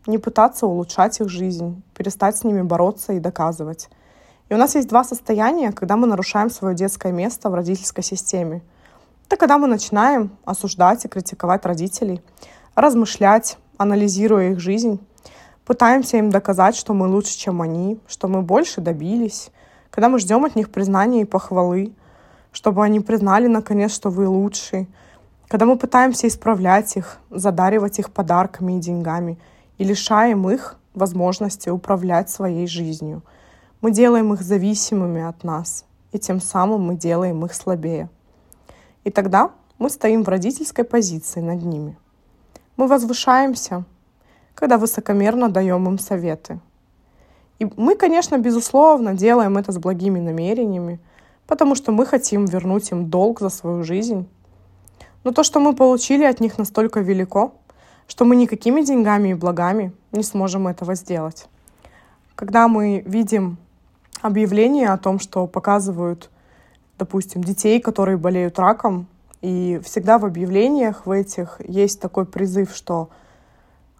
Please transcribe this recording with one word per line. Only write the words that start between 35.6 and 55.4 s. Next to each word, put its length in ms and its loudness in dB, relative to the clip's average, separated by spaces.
и 60 -6
тем 200 -4
самым 420 -2
мы 140 -2
делаем 500 -2
их 80 -10
слабее. 560 -6
И 80 -6
тогда 400 2
мы 100 -2
стоим 340 0
в 60 -4
родительской 540 -2
позиции 580 -4
над 220 -6
ними. 340 -6
Мы 100 2
возвышаемся, 960 2
когда 220 4
высокомерно 720 0
даем 380 0
им 120 -2
советы. 600 -6
И 60 -2
мы, 180 4
конечно, 420 2
безусловно, 760 4
делаем 440 4
это 140 -4
с 60 -4
благими 420 -2
намерениями, 800 -4
потому 300 2
что 160 -4
мы 140 2
хотим 400 -2
вернуть 460 -4
им 180 -4
долг 300 0
за 100 -4
свою 340 -6
жизнь. 440 -4
Но 80 -2
то, 120 4